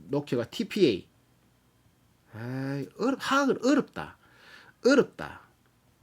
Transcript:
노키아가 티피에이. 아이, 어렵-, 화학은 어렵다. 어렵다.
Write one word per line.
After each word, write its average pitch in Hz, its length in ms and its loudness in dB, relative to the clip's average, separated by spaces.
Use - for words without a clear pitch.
노키아가 135 400 -2
티피에이. 185 580 0
아이, 135 520 -8
어렵-, 262 200 0
화학은 269 460 0
어렵다. 247 540 0
어렵다. 233 560 2